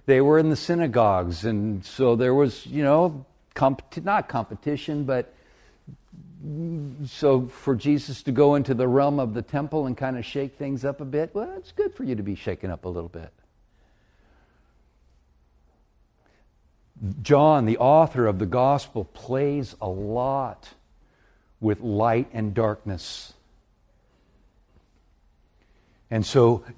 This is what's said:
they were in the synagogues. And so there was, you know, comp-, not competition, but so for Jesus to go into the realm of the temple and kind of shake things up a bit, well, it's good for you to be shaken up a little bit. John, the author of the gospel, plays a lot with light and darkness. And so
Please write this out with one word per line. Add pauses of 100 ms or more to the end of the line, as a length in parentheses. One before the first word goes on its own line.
they
were
in
the
synagogues.
And
so
there
was,
you
know, (300)
comp-,
not
competition,
but (1700)
so
for
Jesus
to
go
into
the
realm
of
the
temple
and
kind
of
shake
things
up
a
bit,
well,
it's
good
for
you
to
be
shaken
up
a
little
bit. (4000)
John,
the
author
of
the
gospel,
plays
a
lot (880)
with
light
and
darkness. (2750)
And
so (140)